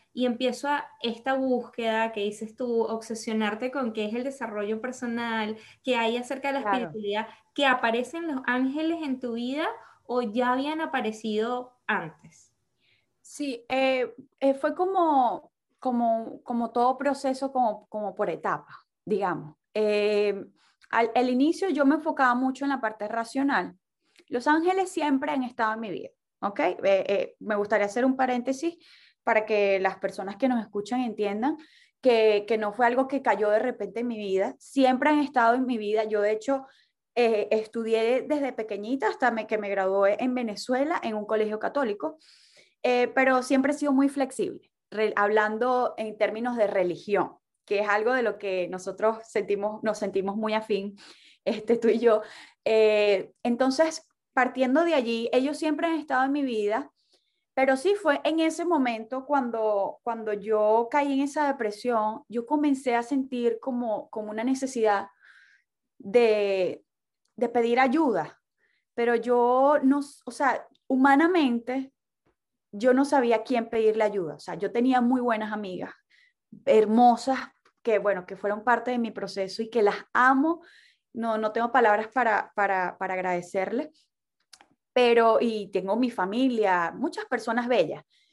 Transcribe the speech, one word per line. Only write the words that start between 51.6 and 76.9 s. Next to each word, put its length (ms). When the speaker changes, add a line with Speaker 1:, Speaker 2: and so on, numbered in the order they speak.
Speaker 2:
tú 100
y 100
yo. 220
Eh, 680
entonces, 640
partiendo 500
de 100
allí, 380
ellos 240
siempre 300
han 80
estado 300
en 80
mi 100
vida, 480
pero 220
sí 180
fue 300
en 160
ese 240
momento 600
cuando, 760
cuando 300
yo 580
caí 220
en 80
esa 260
depresión, 800
yo 160
comencé 520
a 80
sentir 560
como, 500
como 220
una 100
necesidad 640
de, 840
de 120
pedir 320
ayuda, 600
pero 200
yo 680
no, 180
o 40
sea, 360
humanamente, 1080
yo 200
no 120
sabía 320
a 80
quién 260
pedirle 320
ayuda. 320
O 60
sea, 160
yo 160
tenía 280
muy 200
buenas 320
amigas, 400
hermosas, 720